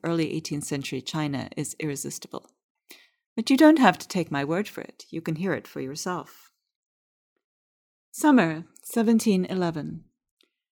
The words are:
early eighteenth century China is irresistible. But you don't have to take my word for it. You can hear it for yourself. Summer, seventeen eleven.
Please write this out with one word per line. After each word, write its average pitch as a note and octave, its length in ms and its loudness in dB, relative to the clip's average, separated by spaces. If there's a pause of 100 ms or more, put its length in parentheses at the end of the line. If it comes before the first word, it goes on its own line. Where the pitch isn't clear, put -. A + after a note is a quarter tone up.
early E3 300 -2
eighteenth D3+ 300 -6
century C#3 380 -6
China C#3+ 560 -6
is - 240 -6
irresistible. - 680 -8 (880)
But A3+ 140 -4
you C4 80 6
don't D#4 200 10
have A3 220 6
to - 80 -14
take E3+ 240 -4
my C#3+ 140 -2
word E3+ 240 -2
for - 120 -16
it. - 280 -20
You E3 120 -8
can E3 140 -4
hear F3 180 -2
it A2 140 -6
for - 140 -10
yourself. D3+ 680 -10 (1600)
Summer, F3+ 500 4 (180)
seventeen A3 640 2
eleven. E3 600 -6 (680)